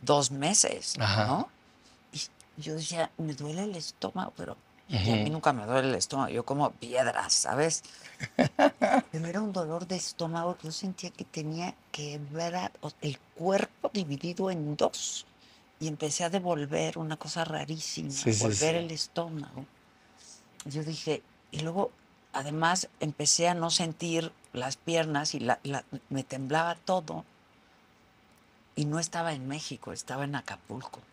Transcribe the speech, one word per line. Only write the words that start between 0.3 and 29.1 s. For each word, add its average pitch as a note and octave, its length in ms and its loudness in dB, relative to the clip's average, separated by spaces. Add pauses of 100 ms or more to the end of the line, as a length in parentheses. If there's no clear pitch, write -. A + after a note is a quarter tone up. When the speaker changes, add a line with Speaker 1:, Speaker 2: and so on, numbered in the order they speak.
Speaker 1:
meses, - 640 2
Speaker 2:
Ajá. G#2+ 280 4
Speaker 1:
¿no? D#3+ 220 0 (640)
Y - 500 -12
yo D#3 120 -6
decía, D#3+ 440 -2
"Me D#3 160 -2
duele D3+ 300 -4
el G#3 120 -4
estómago", - 600 -6
pero, - 200 -8 (320)
y A2 240 4
a A2 40 6
mí G#2+ 120 2
Speaker 2:
Ujú. - 60 0
Speaker 1:
nunca D#3 180 4
me A2+ 140 -2
duele C3 240 2
el B2+ 40 2
estómago, A2+ 360 0
yo A2+ 140 -2
como C#3 280 2
piedras, A#2+ 600 0
¿sabes? C#3+ 500 2 (540)
Speaker 2:
<laughs> - 760 4
Speaker 1:
Pero D#3+ 140 -2
era F3 140 -2
un G#3+ 120 -2
dolor E3+ 340 -2
de F#3 100 -2
estómago E3+ 600 -2
que - 120 -12
yo D#3+ 40 -8
sentía F3+ 380 -6
que - 140 -10
tenía D#3+ 500 -6 (180)
quebra-, D3+ 760 -4 (100)
o, D3+ 100 -6 (100)
el C#3+ 180 -4 (160)
cuerpo - 580 0
dividido F3 580 -2
en D3+ 260 -2
dos. - 500 0 (540)
Y D#3 80 -2
empecé D3+ 360 -2
a E3+ 60 2
devolver D#3+ 680 0
una D#3 180 -4
cosa D#3+ 280 -4
rarísima, D#3 680 -4
Speaker 2:
Sí, C3+ 220 4
sí, G#2 80 4
Speaker 1:
volver A2+ 340 4
Speaker 2:
sí. E3+ 40 4
Speaker 1:
el E3+ 140 -2
estómago. D#3+ 720 -6 (1000)
Yo D3 180 -4
dije, D3+ 380 -2 (280)
y D3+ 100 -6
luego, E3 300 0 (420)
además, D#3 560 2 (120)
empecé D#3 480 4
a F3 60 4
no E3+ 160 0
sentir E3 600 0 (220)
las B2+ 240 -4
piernas D#3 580 0
y C#3+ 60 -2
la, A#2 240 2
la, C#3 200 -4 (240)
me C3+ 140 -2
temblaba D3 540 0
todo. E3 480 -2 (1500)
Y D3+ 80 2
no D3 140 0
estaba E3 340 -2